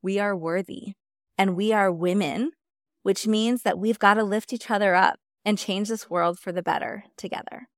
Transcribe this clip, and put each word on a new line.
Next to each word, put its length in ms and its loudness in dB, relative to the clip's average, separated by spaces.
We 180 -2
are 160 0
worthy, 580 -4
and 180 2
we 160 0
are 200 4
women, 600 0
which 220 0
means 380 2
that 160 0
we've 200 0
gotta 240 6
lift 280 -2
each 180 -10
other 240 2
up 260 4
and 120 2
change 320 -4
this 200 -8
world 280 0
for 140 -10
the 120 -4
better 420 -4
together. 600 -12